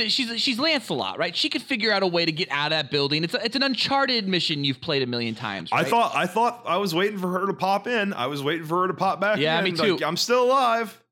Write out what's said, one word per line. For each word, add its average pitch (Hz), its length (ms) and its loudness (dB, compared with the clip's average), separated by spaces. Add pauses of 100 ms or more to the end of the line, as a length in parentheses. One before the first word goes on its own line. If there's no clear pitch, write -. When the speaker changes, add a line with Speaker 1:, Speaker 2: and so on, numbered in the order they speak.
(120)
Speaker 1:
she's, 233 300 -2
she's 240 160 0
Lancelot, 180 600 -2
right? 170 160 -2
She - 140 -2
could 285 140 -4
figure 220 280 -2
out 196 120 2
a 190 40 2
way 170 200 2
to 165 60 2
get 160 180 -4
out 143 160 0
of 156 120 0
that 143 120 -4
building. 147 340 2
It's 165 80 -2
a, 240 120 -2
it's 226 120 -4
an 269 60 0
Uncharted 269 680 0
mission 160 360 0
you've 135 180 -2
played 139 200 0
a 127 40 0
million 120 280 -2
times, 98 380 -6
Speaker 2:
I 156 100 4
Speaker 1:
right? 151 40 2
Speaker 2:
thought, 233 280 2
I 160 120 2
thought 220 400 0
I 165 100 0
was 190 180 0
waiting 202 240 0
for 185 120 -4
her 185 160 -2
to 190 80 -2
pop 196 320 0
in. 214 260 0
I 123 140 -2
was 143 160 -4
waiting 160 240 -2
for 170 160 2
her 185 60 2
to 180 60 -2
pop 180 280 0
back 208 160 2
Speaker 1:
Yeah, 156 200 2
Speaker 2:
in. 175 60 2
Speaker 1:
me 185 80 0
Speaker 2:
Like, 170 260 2
Speaker 1:
too. 156 60 -2
Speaker 2:
"I'm 160 140 0
still 247 260 2
alive." 240 680 2